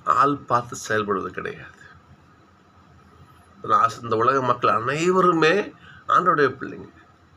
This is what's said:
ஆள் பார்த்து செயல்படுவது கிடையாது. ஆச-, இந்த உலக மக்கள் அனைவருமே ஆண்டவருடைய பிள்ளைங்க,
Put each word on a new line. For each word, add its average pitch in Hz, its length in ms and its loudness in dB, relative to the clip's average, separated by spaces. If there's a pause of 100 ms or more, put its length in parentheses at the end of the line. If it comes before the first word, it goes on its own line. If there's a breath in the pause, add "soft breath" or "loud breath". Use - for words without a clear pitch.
ஆள் 143 320 2
பார்த்து 123 420 -4 (100)
செயல்படுவது 101 400 -2
கிடையாது. 87 460 -12 (2000)
ஆச-, 110 340 0
இந்த 113 120 -2
உலக 123 260 2
மக்கள் 123 280 0
அனைவருமே 165 1040 2 (340 loud breath)
ஆண்டவருடைய 156 400 2
பிள்ளைங்க, - 420 -10 (480)